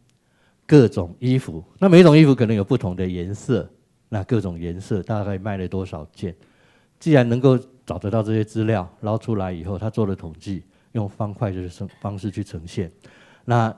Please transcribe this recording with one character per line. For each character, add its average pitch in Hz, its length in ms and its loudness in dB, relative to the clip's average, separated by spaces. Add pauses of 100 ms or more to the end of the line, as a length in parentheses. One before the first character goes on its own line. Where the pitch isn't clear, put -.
(680)
各 139 200 8
种 90 320 -4
衣 127 200 0
服， 82 260 -10 (140)
那 196 100 4
每 175 120 10
一 - 20 12
种 156 140 8
衣 156 80 10
服 139 100 6
可 120 120 0
能 113 80 0
有 101 80 0
不 127 140 0
同 92 180 -4
的 92 120 -6
颜 90 280 -8
色， 107 340 -4 (400)
那 101 160 -6
各 113 160 -2
种 87 180 -6
颜 87 220 -8
色 98 220 -4
大 104 220 -4
概 98 140 -6
卖 98 180 -8
了 92 100 -8
多 95 180 -6
少 80 280 -12
件， - 220 -10 (640)
既 165 140 -2
然 123 160 4
能 120 120 -2
够 131 180 4 (260)
找 82 140 -8
得 101 120 -8
到 113 120 0
这 107 100 -4
些 110 120 0
资 110 200 -6
料， 101 240 -2 (120)
捞 107 180 -4
出 113 180 -6
来 92 160 -6
以 82 120 -12
后， 95 140 -8
他 107 120 -8
做 107 160 -2
了 95 100 -4
统 82 240 -14
计， 92 240 -10 (280)
用 104 160 -6
方 104 240 -8
块 98 200 -6
的 90 160 -8 (320)
方 101 180 -10
式 101 120 -8
去 104 120 -8
呈 85 240 -14
现。 87 240 -8 (580)
那 117 300 0